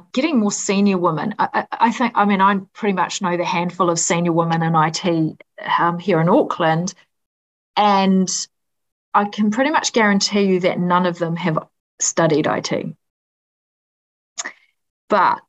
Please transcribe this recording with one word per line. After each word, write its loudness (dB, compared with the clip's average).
getting 0
more 2
senior 0
women, -2
I, 0
I, -2
I 0
think, -2
I 2
mean, 2
I 4
pretty -2
much -4
know -2
the -2
handful 0
of 0
senior 0
women 0
in 0
I 2
T, -2
um, 0
here 0
in 2
Auckland, 0
and 2
I 2
can -2
pretty 0
much -2
guarantee 2
you 2
that -2
none 2
of -4
them -4
have -4
studied 0
I 0
T. -6
But 2